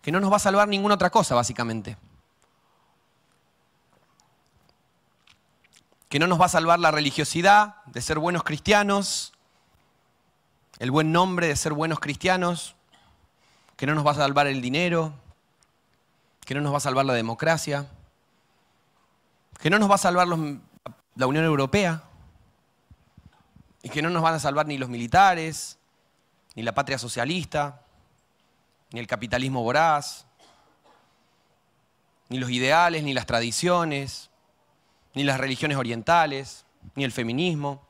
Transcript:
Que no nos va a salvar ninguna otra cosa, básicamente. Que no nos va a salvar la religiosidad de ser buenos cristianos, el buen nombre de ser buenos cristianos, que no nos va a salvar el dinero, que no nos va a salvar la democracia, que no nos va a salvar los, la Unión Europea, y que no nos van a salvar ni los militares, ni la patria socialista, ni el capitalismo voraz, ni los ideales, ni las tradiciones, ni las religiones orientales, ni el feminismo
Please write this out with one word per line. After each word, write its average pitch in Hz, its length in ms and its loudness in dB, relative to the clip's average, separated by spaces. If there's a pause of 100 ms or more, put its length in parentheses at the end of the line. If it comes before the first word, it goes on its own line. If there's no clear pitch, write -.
Que - 100 -8
no 170 80 0
nos 196 140 2
va 208 60 4
a - 20 2
salvar 202 260 4
ninguna 202 300 0
otra 180 140 2
cosa, 165 260 2
básicamente. 113 600 -2 (4000)
Que 147 100 -4
no 160 80 2
nos 180 140 2
va 180 60 6
a - 20 4
salvar 170 320 4
la 165 100 6
religiosidad 165 920 2
de 123 180 -10
ser 156 160 -2
buenos 170 240 -2
cristianos, 202 920 0 (1500)
el 120 120 -4
buen 156 220 2
nombre 175 340 2
de 147 80 0
ser 151 200 -4
buenos 151 260 -4
cristianos, 175 760 -4 (1000)
que - 100 -6
no 151 80 0
nos 151 100 -2
va 147 60 4
a 143 40 2
salvar 143 340 2
el 135 120 -4
dinero, 160 540 -2 (1300)
que 131 120 -6
no 143 40 -2
nos 147 120 -2
va 143 60 0
a - 20 0
salvar 135 240 0
la 135 80 0
democracia, 143 760 -2 (1700)
que 151 100 0
no 208 80 4
nos 208 100 4
va 202 60 8
a 185 40 2
salvar 180 280 2
los, 170 140 -2 (720)
la 127 140 0
Unión 156 160 2
Europea, 160 580 0 (1800)
y - 100 -14
que - 120 -4
no 165 80 -2
nos 170 120 0
van 160 120 2
a 156 60 -4
salvar 147 260 0
ni 147 100 -6
los 131 120 -6
militares, 160 880 2 (800)
ni 113 80 -8
la 113 100 -4
patria 135 240 -2
socialista, 139 840 -4 (1080)
ni 113 80 -12
el 117 80 -10
capitalismo 123 560 -4
voraz, 147 640 0 (2000)
ni 123 100 -6
los 127 120 -4
ideales, 151 540 2
ni 139 100 -2
las 127 120 -4
tradiciones, 139 1040 -2 (840)
ni 139 80 -4
las 139 160 0
religiones 135 380 -2
orientales, 135 880 -2 (320)
ni 139 80 -4
el 123 80 -4
feminismo 139 760 -4